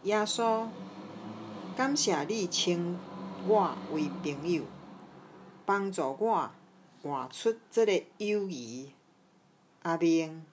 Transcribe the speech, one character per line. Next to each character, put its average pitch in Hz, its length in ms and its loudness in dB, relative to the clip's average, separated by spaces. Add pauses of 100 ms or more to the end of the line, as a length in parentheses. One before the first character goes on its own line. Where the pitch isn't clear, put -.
耶 208 240 2
稣， 226 420 0 (1040)
感 277 220 2
谢 156 280 2
你 202 220 0
称 175 520 0 (500)
我 196 260 4 (160)
为 151 200 0 (120)
朋 147 300 -2
友， 151 120 2 (1000)
帮 196 260 2
助 139 300 0
我 208 300 2 (520)
活 135 300 -4
出 226 240 0 (140)
这 226 160 4
个 190 180 4 (140)
友 208 320 0
谊。 127 420 -8 (920)
阿 165 140 2
们。 160 560 4